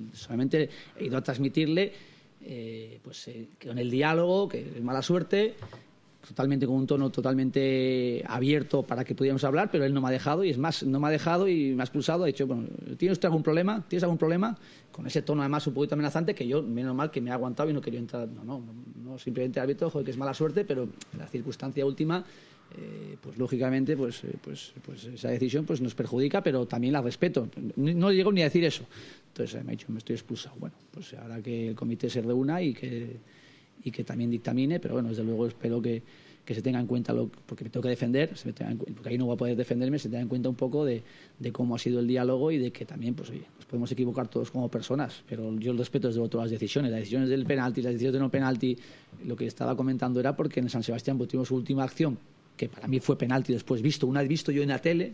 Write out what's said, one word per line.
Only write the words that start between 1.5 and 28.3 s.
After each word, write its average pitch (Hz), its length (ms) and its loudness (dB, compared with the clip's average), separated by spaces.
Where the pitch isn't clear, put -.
eh, 113 580 -10
pues, - 240 -14
eh, 117 220 -14
con 123 160 -8
el 123 140 -2
diálogo, 170 580 4
que 120 120 -6
es 120 220 -10
mala 127 200 -2
suerte, 196 540 2
totalmente 139 400 2
con 127 100 2
un 135 100 2
tono 139 240 2
totalmente 131 1160 2
abierto 135 560 2
para 123 220 -2
que 131 100 -2
pudiéramos 135 300 4
hablar, 156 260 4
pero 147 140 4
él 135 80 4
no 139 80 4
me 131 80 2
ha - 20 2
dejado, 147 320 2
y 190 60 4
es 139 80 2
más, 143 260 0
no 135 160 2
me 147 100 2
ha - 20 4
dejado 165 360 4
y 151 280 4
me 127 80 0
ha - 20 0
expulsado, 160 400 0
ha - 20 4
dicho, 139 200 2
"Bueno, 120 200 -2
¿tienes 180 220 4
usted - 80 2
algún 160 160 4
problema? 175 460 2
¿Tienes 175 160 0
algún 175 120 4
problema?". 180 400 2
Con - 160 -10
ese 147 140 0
tono 147 220 2
además 147 240 2
un 139 80 0
poquito 143 220 0
amenazante, 147 380 2
que 127 120 -4
yo, 139 160 2
menos 123 320 -2
mal 147 160 0
que 143 100 -4
me 120 100 -2
ha 123 40 -2
aguantado 127 340 0
y 156 60 0
no 139 80 -2
quería 120 180 -6
entrar, 120 280 -6
no, 107 140 -14
no, 123 200 -8
no, 131 140 -12
simplemente 127 420 -2
árbitro, 143 300 0
joder, 143 160 -2
que 135 60 -4
es 120 40 -6
mala 135 160 -2
suerte, 156 320 0
pero 127 240 -2
la 156 80 -12
circunstancia 135 580 -4
última, 160 400 0
eh, 104 420 -12
pues - 160 -14
lógicamente, 131 580 2
pues, 127 300 -2
eh, - 180 -6
pues, - 300 -12
pues 107 200 -14
esa 123 240 -6
decisión, 127 380 0
pues, 147 160 0
nos 120 120 -2
perjudica, 135 480 0
pero 131 240 2
también 120 280 0
la 139 80 2
respeto. 120 460 0
No, 143 160 2
no 175 200 6
llego 190 200 6